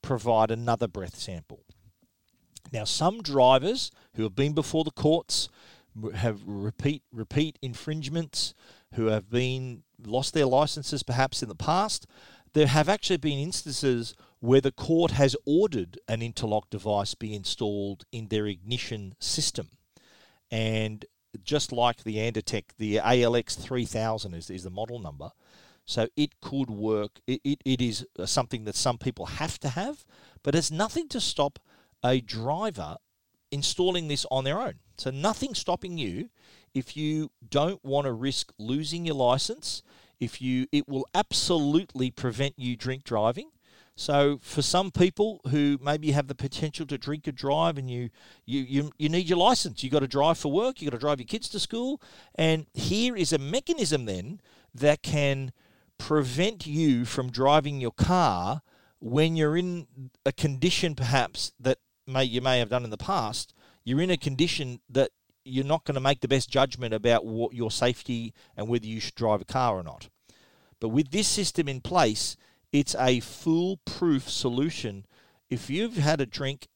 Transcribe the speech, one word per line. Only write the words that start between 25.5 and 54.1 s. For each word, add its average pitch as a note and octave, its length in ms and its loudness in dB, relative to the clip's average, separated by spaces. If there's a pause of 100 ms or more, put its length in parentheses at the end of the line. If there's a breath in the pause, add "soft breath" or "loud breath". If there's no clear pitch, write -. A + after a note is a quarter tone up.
So A2+ 220 0 (100)
it D3 240 -2
could C3+ 300 -4
work. G#2 560 -2
It, B2+ 160 -2
it, C#3+ 200 -2
it C3 180 0
is, A#2 260 -2 (100)
uh, F2 80 -6
something A#2+ 380 -2
that G#2 120 -8
some B2 220 0
people - 300 -6
have - 320 -6
to C#3+ 100 -4
have, G3+ 340 -6 (380 soft breath)
but C#3+ 140 0
it's D#3+ 160 2
nothing A3 380 -2
to B3 120 -6
stop - 380 -2 (440 soft breath)
a B2+ 180 4
driver A#2+ 760 -6 (540)
installing F3 560 0
this C#3+ 240 -2
on C3 120 0
their C#3+ 160 -2
own. B3+ 160 -6 (220)
So - 140 -4
nothing G#3+ 420 -2
stopping F3+ 440 -4
you B2 320 -6 (440 soft breath)
if C3 220 -4
you D#3 360 -2 (160)
don't D#3+ 360 0
wanna C3+ 300 0
risk C3 440 -4
losing D3+ 480 -4
your D#3+ 100 -2
license. C3 680 0 (380 soft breath)
If A#2+ 220 -6
you, B2+ 300 0
it D3 160 0
will C#3 280 -4
absolutely D#3 960 2
prevent C3 460 -4
you B2 180 -4
drink C3 280 -6
driving. A#2+ 460 0 (460 soft breath)
So C#3+ 460 2
for - 200 -4
some F3+ 300 0
people F#3+ 580 2
who C#3+ 320 2
maybe D3+ 300 0
have C#3 160 2
the C#3 80 -8
potential D3+ 500 -6
to C#3 120 -6
drink D3 300 -6
and C#3 80 -6
drive, D3+ 420 0
and C3 120 -6
you, B2 200 -4 (360 soft breath)
you, C3+ 160 -2
you, C#3 360 -2
you D3+ 120 0
need F3 180 0
your E3+ 120 4
license, F#3+ 440 2
you C3 60 -6
gotta C3+ 180 2
drive D3 300 4
for D3+ 140 -2
work, A#3 300 0
you D3 80 -4
gotta A#2+ 120 -6
drive D3 180 0
your B2 60 -12
kids G#3+ 240 -6
to G#3 100 -6
school, B3 420 -4 (340 loud breath)
and D#3+ 380 2
here A3+ 420 0
is E3 180 0
a D#3 60 2
mechanism D#3+ 640 -2
then G#2+ 340 -6 (360 soft breath)